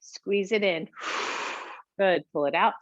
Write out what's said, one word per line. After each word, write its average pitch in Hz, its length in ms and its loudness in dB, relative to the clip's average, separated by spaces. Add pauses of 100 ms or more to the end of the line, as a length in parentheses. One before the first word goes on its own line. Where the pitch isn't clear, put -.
Squeeze 196 500 -4
it 214 120 2
in. 175 300 0
<sighs> - 1080 -8
Good. 180 340 4
Pull 147 120 0
it 139 100 0
out. 208 260 4